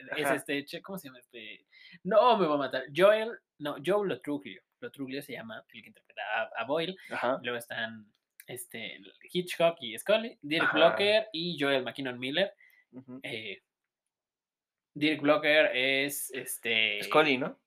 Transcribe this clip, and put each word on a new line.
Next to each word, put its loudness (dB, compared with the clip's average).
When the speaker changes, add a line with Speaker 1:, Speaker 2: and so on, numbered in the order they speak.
Speaker 1:
Es -2
Speaker 2:
Ajá. 2
Speaker 1:
este, -6
che, -12
¿cómo -12
se -16
llama -20
este? -18
No, 6
me 4
va 2
a 2
matar. -4
Joel, 6
no, -6
Joe 2
Lo -4
Truglio. -8
Lo -12
Truglio -10
se -14
llama, -12
el -20
que -20
interpreta -16
a, -4
a -8
Boyle. -2
Speaker 2:
Ajá. -2
Speaker 1:
Luego -4
están, -8
este, -12
Hitchcock 0
y -10
Scully, 0
Dirk 0
Speaker 2:
Ajá. 0
Speaker 1:
Blocker 4
y -4
Joel 2
McKinnon -6
Miller. 0
Speaker 2:
Ujú. -16
Speaker 1:
Eh, -10
Dirk 0
Blocker 6
es, 0
este, -2
Speaker 2:
Scully, 4
¿no? -6